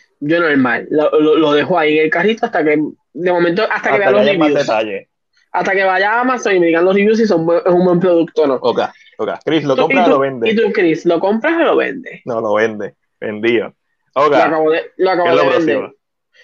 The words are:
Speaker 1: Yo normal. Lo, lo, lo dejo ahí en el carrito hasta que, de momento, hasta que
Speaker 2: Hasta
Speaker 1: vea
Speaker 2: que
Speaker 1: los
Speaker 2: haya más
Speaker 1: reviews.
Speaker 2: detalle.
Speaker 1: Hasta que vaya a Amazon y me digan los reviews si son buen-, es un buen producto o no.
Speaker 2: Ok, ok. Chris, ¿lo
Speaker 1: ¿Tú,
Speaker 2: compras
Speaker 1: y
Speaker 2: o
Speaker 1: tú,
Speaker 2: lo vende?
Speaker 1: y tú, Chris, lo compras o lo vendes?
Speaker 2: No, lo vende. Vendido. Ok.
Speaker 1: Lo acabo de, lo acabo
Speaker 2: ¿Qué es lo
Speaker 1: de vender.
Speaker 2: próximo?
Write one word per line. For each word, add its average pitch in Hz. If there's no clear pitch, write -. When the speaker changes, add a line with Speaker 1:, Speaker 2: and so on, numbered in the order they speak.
Speaker 1:
Yo 151
normal. 135
Lo, 151
lo, 151
lo 151
dejo 160
ahí 151
en 156
el 160
carrito 202
hasta 214
que, 151
de 175
momento, 175
hasta 220
que -
Speaker 2:
Hasta -
Speaker 1:
vea 202
Speaker 2:
que 208
Speaker 1:
los 208
Speaker 2:
haya 202
más 156
Speaker 1:
reviews. 143
Speaker 2:
detalle. 107
Speaker 1:
Hasta 180
que 190
vaya 190
a 233
Amazon 247
y 180
me 170
digan 165
los 190
reviews 208
si 226
son 170
buen-, 170
es 180
un 175
buen 175
producto 170
o 147
no. 135
Speaker 2:
Ok, 117
ok. 104
Chris, 151
¿lo 139
Speaker 1:
¿Tú, 123
Speaker 2:
compras 269
Speaker 1:
y -
Speaker 2:
o -
Speaker 1:
tú, -
Speaker 2:
lo 143
vende? 135
Speaker 1:
y 214
tú, 208
Chris, 165
lo 170
compras 220
o 330
lo 180
vendes? -
Speaker 2:
No, 117
lo 107
vende. 107
Vendido. 107
Ok. 147
Speaker 1:
Lo 143
acabo 156
de, 165
lo 185
acabo 175
Speaker 2:
¿Qué -
es -
lo -
Speaker 1:
de -
vender. 165
Speaker 2:
próximo? -